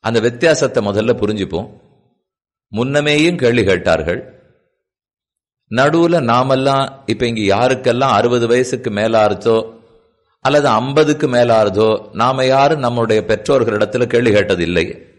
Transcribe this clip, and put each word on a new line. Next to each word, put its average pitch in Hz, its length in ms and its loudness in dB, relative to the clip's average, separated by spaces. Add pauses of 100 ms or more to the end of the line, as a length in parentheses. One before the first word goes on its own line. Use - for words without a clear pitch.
அந்த 113 160 -2
வித்தியாசத்தை 123 600 0
முதல்ல 101 300 -2
புரிஞ்சுப்போம். 101 540 -4 (1040)
முன்னமேயும் 147 680 -2
கேள்வி 120 240 2
கேட்டார்கள். 87 560 0 (1500)
நடுவுல 165 520 2
நாமெல்லாம், 131 640 0 (220)
இப்ப 113 200 -4
இங்க 113 180 -4
யாருக்கெல்லாம் 123 720 0
அறுபது 120 320 2
வயசுக்கு 123 440 0
மேல 107 300 -2
ஆறுதோ 107 360 2 (880)
அல்லது 143 260 2
ஐம்பதுக்கு 147 580 0
மேல 120 260 2
ஆறுதோ, 107 340 2 (260)
நாம 131 320 0
யாரும் 139 380 2
நம்முடைய 113 380 0
பெற்றோர்களிடத்துல 113 840 0
கேள்வி 120 260 2
கேட்டதில்லை. 87 520 0 (340)